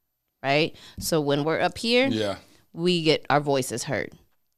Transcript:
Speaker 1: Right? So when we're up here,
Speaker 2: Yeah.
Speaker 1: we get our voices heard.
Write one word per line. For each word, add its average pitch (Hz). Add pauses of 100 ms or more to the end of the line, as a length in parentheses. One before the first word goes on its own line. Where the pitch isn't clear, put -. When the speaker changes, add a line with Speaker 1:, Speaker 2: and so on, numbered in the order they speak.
(440)
Speaker 1:
Right? 147 (240)
So 165
when 143
we're 160
up 175
here, 247
Speaker 2:
Yeah. 104 (360)
Speaker 1:
we 170
get 156
our 147
voices 139
heard. 117 (440)